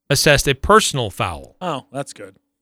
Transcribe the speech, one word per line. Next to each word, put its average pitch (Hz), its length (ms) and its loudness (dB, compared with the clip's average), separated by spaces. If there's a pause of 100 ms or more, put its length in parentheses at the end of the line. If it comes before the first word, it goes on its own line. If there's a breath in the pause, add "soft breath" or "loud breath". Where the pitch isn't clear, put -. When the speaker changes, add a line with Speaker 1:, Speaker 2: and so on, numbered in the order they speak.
(100)
Speaker 1:
assessed 143 360 2
a 139 80 2
personal 143 560 2
foul. 92 500 -8
Speaker 2:
Oh, 151 300 -8
that's 135 220 -10
good. 98 240 -20 (260)